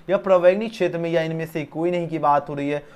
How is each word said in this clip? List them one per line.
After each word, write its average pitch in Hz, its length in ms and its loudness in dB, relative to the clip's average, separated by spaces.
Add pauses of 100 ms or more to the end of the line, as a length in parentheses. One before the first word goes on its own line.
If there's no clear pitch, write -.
या 190 100 2
प्रवैगिक 190 520 4
क्षेत्र 175 260 -2
में, 165 120 -4
या 165 120 2
इनमें 160 240 -4
से 160 200 -8
कोई 165 260 -2
नहीं 175 160 -2
की 156 120 -6
बात 147 300 2
हो 147 40 -8
रही 143 160 -4
है। 147 140 -4 (120)